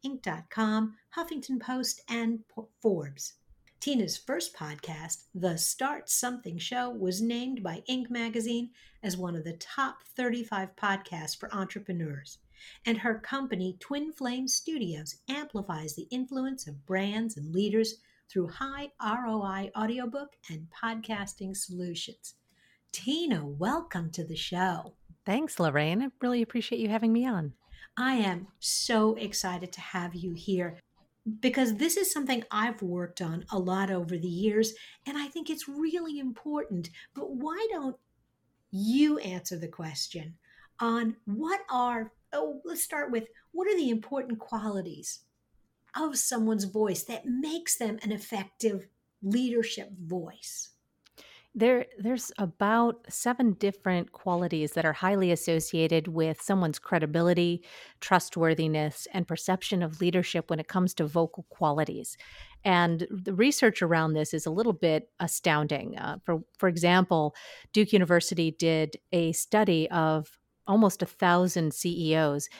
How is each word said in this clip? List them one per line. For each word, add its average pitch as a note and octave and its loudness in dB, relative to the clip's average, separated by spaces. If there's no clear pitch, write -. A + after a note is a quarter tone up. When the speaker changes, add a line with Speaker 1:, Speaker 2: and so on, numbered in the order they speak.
Speaker 1:
Inc C4+ -8
dot E3 -6
com, A3 0
Huffington D4 -6
Post, B3+ -6
and A#3 -2
P-, A3+ -12
Forbes. D3+ -2
Tina's A3+ 0
first - -6
podcast, D#3 -10
The F3 -2
Start C#4+ -4
Something A#3+ -4
Show, B3 -4
was F#3+ -2
named A#3+ -2
by E3+ -8
Inc B3+ -4
magazine A#3 -2
as F#3 -4
one F3+ -4
of D#3+ -4
the E3 -8
top - -6
thirty-five A3+ -4
podcasts G3 -4
for - -12
entrepreneurs. E3+ -6
And A#3 0
her A3+ 0
company, G#3+ -4
Twin D4 -6
Flame B3+ -4
Studios, F#3 -4
amplifies F#3+ -6
the - -10
influence C4 -6
of C#3+ -14
brands G3+ -2
and D#3 -6
leaders G#3+ 2
through F3+ -2
high C#4 -10
R A#3 -2
O A3 0
I G3 -4
audiobook B3 -4
and D#3+ -10
podcasting G#3 -6
solutions. F3+ -8
Tina, B3+ -2
welcome E3+ -2
to E3 -6
the D#3+ -8
show. F3+ -2
Speaker 2:
Thanks, C4 0
Lorraine. D#3+ 2
I C#4 -2
really B3 2
appreciate A#3 -2
you G#3 2
having A3+ 4
me A#3+ 4
on. E3+ -2
Speaker 1:
I B3+ 2
am F#3+ 0
so A3 2
excited F#3 -4
to - -14
have F3 -6
you F3 -6
here F3 -2
because B3+ 2
this D#4+ 2
is F#4+ 2
something C4 -2
I've A3 -2
worked F3 -4
on E3 -4
a G3+ -2
lot F#3+ 0
over F3 -2
the F3 -2
years, G#3 2
and C#4+ -6
I C#4+ -4
think E4 -8
it's D4+ -6
really D#4 -4
important. B3+ -4
But - -8
why D#4 -4
don't C#4 -4
you C4 4
answer F3+ -8
the E3 -6
question D#3+ -8
on A3+ 0
what D#4 -2
are, A#3+ 0
oh, D4 -2
let's E4 -4
start D4 -4
with, A3+ -2
what F#4 0
are G#4 4
the C#4 2
important A#3 -2
qualities G3 -6
of D4 -2
someone's A3 2
voice G#3 0
that - -10
makes D4+ -2
them A3 -2
an G#3+ -2
effective G3+ -4
leadership A3+ 0
voice? - -8
Speaker 2:
There, A#3+ 4
there's A3+ -2
about A3 2
seven A#3+ 2
different F#3 0
qualities F3 0
that D#3+ 2
are D#3 4
highly F#3 4
associated D#3+ 2
with D#3+ 0
someone's F3+ 2
credibility, E3+ 2
trustworthiness, D#3+ 2
and F#3 -2
perception F#3 0
of D#3 -4
leadership F3 2
when D#3+ 0
it - -8
comes F3+ 2
to D#3 2
vocal E3 0
qualities. - 0
And F3 4
the F#3+ -4
research A#3 6
around D#3+ 4
this D3+ 0
is D#3 -2
a D#3+ 0
little G#3+ 2
bit D#3 2
astounding. D3+ 0
Uh, D3 -6
for, E3 0
for F#3+ 4
example, F3 4
Duke G#3 6
University E3+ 6
did D#3+ 2
a E3 4
study F3+ 4
of D#3+ 2
almost G3+ 6
a E3+ 2
thousand F3 4
C E3+ 0
E D#3+ 6
Os C#3+ 2